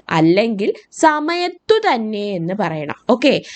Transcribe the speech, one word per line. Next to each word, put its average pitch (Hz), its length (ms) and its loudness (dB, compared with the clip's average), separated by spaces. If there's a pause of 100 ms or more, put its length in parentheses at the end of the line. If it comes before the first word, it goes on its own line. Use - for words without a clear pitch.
അല്ലെങ്കിൽ 196 640 2 (180)
സമയത്തു 339 880 0 (100)
തന്നെ 214 360 -4 (100)
എന്ന് 170 240 -4
പറയണം. 156 360 -6 (140)
ഓക്കെ, 247 320 2 (140)